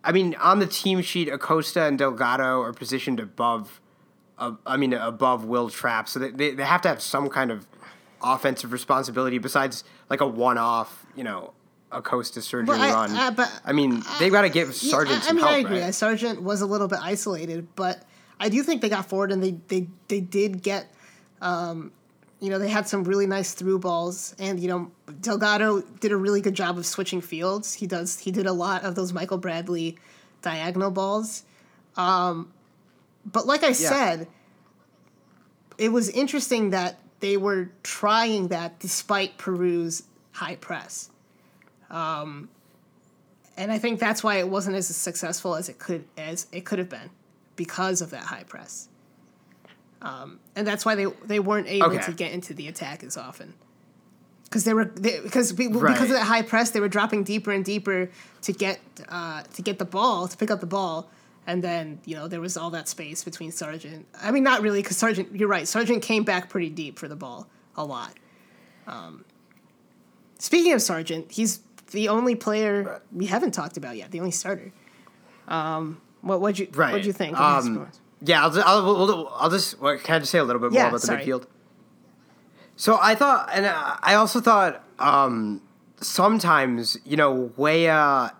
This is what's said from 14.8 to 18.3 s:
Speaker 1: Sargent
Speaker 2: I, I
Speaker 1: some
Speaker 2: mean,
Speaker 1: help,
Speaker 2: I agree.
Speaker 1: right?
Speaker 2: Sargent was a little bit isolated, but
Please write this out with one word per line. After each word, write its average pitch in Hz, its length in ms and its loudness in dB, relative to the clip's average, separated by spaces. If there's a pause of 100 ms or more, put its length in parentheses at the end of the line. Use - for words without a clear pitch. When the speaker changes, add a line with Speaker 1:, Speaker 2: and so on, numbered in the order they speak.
Speaker 1:
Sargent - 260 4
Speaker 2:
I, - 20 -2
I - 40 -4
Speaker 1:
some 330 120 2
Speaker 2:
mean, 330 80 4
Speaker 1:
help, 302 120 6
Speaker 2:
I 277 40 4
agree. 196 220 0
Speaker 1:
right? 180 120 -2
Speaker 2:
Sargent 220 480 0
was 190 200 -2
a 208 40 0
little 202 220 0
bit 180 140 -2
isolated, 170 720 -4
but 185 300 -4 (340)